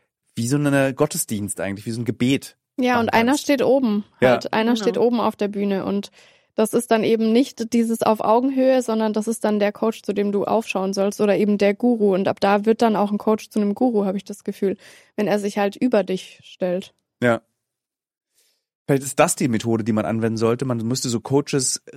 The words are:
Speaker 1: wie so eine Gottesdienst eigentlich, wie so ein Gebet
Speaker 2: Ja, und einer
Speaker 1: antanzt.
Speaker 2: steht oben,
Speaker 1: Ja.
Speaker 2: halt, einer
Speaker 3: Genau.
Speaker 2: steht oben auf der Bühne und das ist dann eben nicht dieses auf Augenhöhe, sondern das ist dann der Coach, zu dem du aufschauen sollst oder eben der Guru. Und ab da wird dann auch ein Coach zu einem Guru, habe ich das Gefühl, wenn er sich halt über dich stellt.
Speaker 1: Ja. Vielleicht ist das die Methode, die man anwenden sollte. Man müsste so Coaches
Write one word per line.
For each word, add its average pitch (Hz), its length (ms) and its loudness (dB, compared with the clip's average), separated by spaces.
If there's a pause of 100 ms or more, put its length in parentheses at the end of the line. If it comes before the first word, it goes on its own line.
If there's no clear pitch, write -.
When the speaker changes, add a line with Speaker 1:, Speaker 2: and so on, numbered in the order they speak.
(360)
Speaker 1:
wie 117 120 -2
so 139 100 0
eine 139 360 2
Gottesdienst 117 680 -4
eigentlich, 98 280 -8
wie 117 40 -6
so 113 100 -6
ein 117 40 -6
Gebet 123 520 -2 (220)
Speaker 2:
Ja, 247 200 0
und 226 120 -2
einer 233 200 2
Speaker 1:
antanzt. 294 120 0
Speaker 2:
steht 277 200 0
oben, 226 400 2 (180)
Speaker 1:
Ja. 127 100 6
Speaker 2:
halt, - 220 -2
einer 220 200 2
Speaker 3:
Genau. 220 100 -2
Speaker 2:
steht 185 160 0
oben 240 200 2
auf 214 160 0
der 208 120 -4
Bühne 202 360 -2
und 196 280 -4 (420)
das 220 220 0
ist 240 160 0
dann 220 120 2
eben 220 300 2
nicht 233 400 0
dieses 226 300 0
auf 220 160 2
Augenhöhe, 262 640 2
sondern 220 300 -2
das 214 140 -2
ist 226 180 -4
dann 214 140 0
der 202 120 0
Coach, 220 320 -4
zu 208 100 -4
dem 202 180 -2
du 196 120 0
aufschauen 196 500 -2
sollst 196 280 -2
oder 202 160 2
eben 208 200 2
der 202 160 4
Guru. 214 400 2
Und 190 140 0
ab - 120 -2
da 202 260 2
wird 226 180 2
dann 226 120 4
auch 202 160 0
ein 208 60 -2
Coach 214 320 -2
zu - 100 -4
einem 202 140 0
Guru, 220 320 0
habe 196 120 -2
ich 190 80 -10
das - 180 -16
Gefühl, 196 340 -4 (380)
wenn 208 120 -2
er 208 120 2
sich 202 180 -4
halt 202 180 0
über 240 280 2
dich - 400 -6
stellt. 185 500 -6 (300)
Speaker 1:
Ja. 117 180 2 (1500)
Vielleicht 139 160 0
ist - 160 -6
das 170 180 2
die 165 100 0
Methode, 113 380 -2
die 113 80 0
man 107 120 0
anwenden 113 320 -2
sollte. 113 280 0
Man 123 140 -4
müsste 120 280 -4
so 117 140 -4
Coaches 139 600 -2 (160)